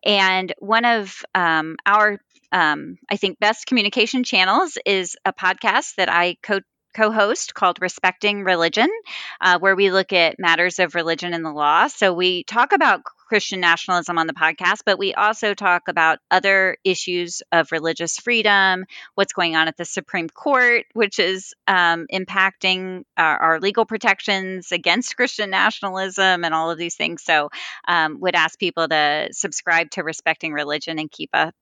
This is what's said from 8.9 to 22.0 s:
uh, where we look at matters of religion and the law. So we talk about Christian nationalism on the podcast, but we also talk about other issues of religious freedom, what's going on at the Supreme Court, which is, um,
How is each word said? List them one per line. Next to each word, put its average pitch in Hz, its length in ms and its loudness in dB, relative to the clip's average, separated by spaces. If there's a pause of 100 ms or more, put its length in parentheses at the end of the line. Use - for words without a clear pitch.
uh, 180 180 4
where 190 160 4
we 196 160 4
look 190 220 0
at 170 260 2
matters 170 400 2
of 180 160 0
religion 165 380 -2
and 165 120 -4
the 156 60 -6
law. 151 380 2
So 196 240 2
we 180 320 0
talk 240 280 0
about 269 280 4 (260)
Christian 202 320 -2
nationalism 175 580 0
on 160 120 0
the 160 60 -8
podcast, 180 520 0
but 190 120 2
we 196 160 -4
also 214 400 0
talk 180 340 0
about 160 320 2 (100)
other 190 540 2
issues 175 680 -4
of 165 220 2
religious 165 460 -4
freedom, 196 680 2 (320)
what's 196 160 0
going 170 240 -2
on 160 100 4
at 160 100 -6
the 175 80 -8
Supreme 165 440 -6
Court, 247 640 2
which 214 260 -2
is, 190 360 -2 (120)
um, 170 460 2